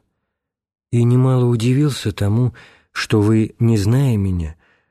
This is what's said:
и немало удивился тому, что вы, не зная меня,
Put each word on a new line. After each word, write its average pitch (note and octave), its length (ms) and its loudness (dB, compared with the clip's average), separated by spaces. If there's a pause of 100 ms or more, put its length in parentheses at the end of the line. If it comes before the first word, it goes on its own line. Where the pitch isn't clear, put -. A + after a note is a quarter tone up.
(880)
и A#2+ 140 0
немало B2+ 440 2
удивился A#2+ 680 0
тому, A2 400 0 (400)
что - 280 0
вы, A2 380 0
не A2+ 180 2
зная A#2+ 380 0
меня, F#2 400 -4 (360)